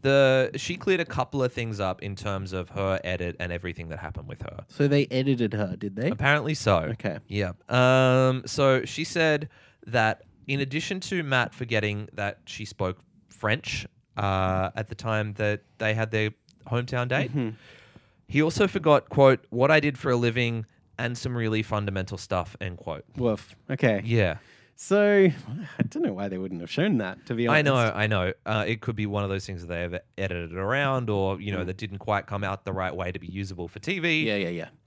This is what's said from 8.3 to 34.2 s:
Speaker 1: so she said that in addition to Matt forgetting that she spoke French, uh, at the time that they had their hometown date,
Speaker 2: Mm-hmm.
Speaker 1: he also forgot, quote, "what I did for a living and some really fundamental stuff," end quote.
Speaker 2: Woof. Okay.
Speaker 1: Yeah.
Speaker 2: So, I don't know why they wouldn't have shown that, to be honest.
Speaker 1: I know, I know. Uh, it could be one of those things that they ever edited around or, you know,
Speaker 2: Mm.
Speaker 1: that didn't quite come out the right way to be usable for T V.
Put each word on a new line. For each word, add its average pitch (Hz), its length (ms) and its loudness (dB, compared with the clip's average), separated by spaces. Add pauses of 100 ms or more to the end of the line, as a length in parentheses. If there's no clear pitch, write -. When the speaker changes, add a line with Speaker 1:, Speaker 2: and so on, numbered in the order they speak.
Speaker 1:
so 135 380 4
she - 180 -8
said 156 460 0 (400)
that 110 340 2 (240)
in 139 140 -2
addition 151 400 -4
to 185 220 -4
Matt 131 320 0
forgetting 107 600 -2
that 101 320 -6
she - 180 -12
spoke 92 340 -4 (300)
French, - 580 -2 (300)
uh, 95 600 0
at 107 120 -6
the - 60 -12
time 107 400 -2
that 104 280 0 (160)
they 107 160 0
had 113 160 -2
their 107 200 0 (360)
hometown 123 420 -2
date, 131 220 0
Speaker 2:
Mm-hmm. 123 200 -2 (760)
Speaker 1:
he 147 140 2
also 170 240 2
forgot, 156 420 4
quote, 135 320 6 (100)
"what 127 200 2
I 156 100 6
did 143 180 -2
for 139 120 -2
a 123 60 4
living 117 500 0 (320)
and 120 180 -4
some 123 200 -4
really 110 260 0
fundamental 101 560 -2
stuff," - 420 -4
end 90 180 -8
quote. 76 260 -8 (120)
Speaker 2:
Woof. 117 380 0 (160)
Okay. 117 340 2
Speaker 1:
Yeah. 107 320 2 (380)
Speaker 2:
So, 202 540 6 (500)
I - 120 0
don't 311 120 -4
know 247 120 0
why 98 140 -4
they 95 100 -4
wouldn't 92 220 -6
have 85 100 -12
shown 165 280 2
that, 95 280 -6
to 123 80 -4
be 117 120 0
honest. 147 120 4
Speaker 1:
I 151 40 4
know, 139 140 4 (180)
I 107 140 0
know. 95 240 2 (120)
Uh, 107 220 0
it 110 140 -4
could 110 160 -4
be 107 100 -2
one 101 160 -2
of 98 80 -2
those 98 160 -4
things 92 140 -10
that 85 80 -12
they 85 160 -4
ever 87 160 -6 (180)
edited 87 360 -6
around 127 540 -2
or, 95 320 0
you 101 120 -4
know, 95 100 -2
Speaker 2:
Mm. 90 40 -4
Speaker 1:
that 95 100 -6
didn't 101 220 -10
quite 101 280 -2
come 101 160 -6
out 98 220 -6
the 98 80 -6
right 92 240 -4
way 90 160 -4
to 90 80 -8
be 85 80 -14
usable 92 400 -8
for - 100 -16
T 185 220 -4
V. 156 260 0